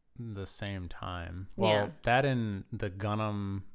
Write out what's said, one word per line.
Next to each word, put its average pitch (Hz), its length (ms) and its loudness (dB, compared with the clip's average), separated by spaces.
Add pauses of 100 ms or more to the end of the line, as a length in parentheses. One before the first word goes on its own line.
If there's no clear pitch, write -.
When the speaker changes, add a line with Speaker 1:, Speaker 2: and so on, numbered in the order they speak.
(200)
Speaker 1:
the 104 260 -6
same 98 440 -6
time. 90 680 -8
Well, 110 160 4
Speaker 2:
Yeah. 104 180 4 (140)
Speaker 1:
that 127 220 6
and 113 380 2 (100)
the 104 160 -2
Gundam 101 760 -2 (120)